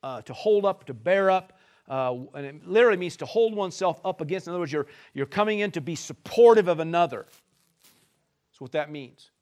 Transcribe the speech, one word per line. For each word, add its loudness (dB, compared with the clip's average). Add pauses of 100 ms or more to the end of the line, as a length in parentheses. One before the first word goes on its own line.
uh, -12
to -16
hold 0
up, -2
to -12
bear 2
up, -2 (320)
uh, -2 (200)
and -10
it -16
literally 4
means -6
to -8
hold 0
oneself -2
up -6
against. -6
In -10
other -6
words, -4
you're, -4 (280)
you're -4
coming -2
in -4
to -6
be -8
supportive 4
of 0
another. -2 (1300)
That's -20
what -18
that -4
means. -16 (100)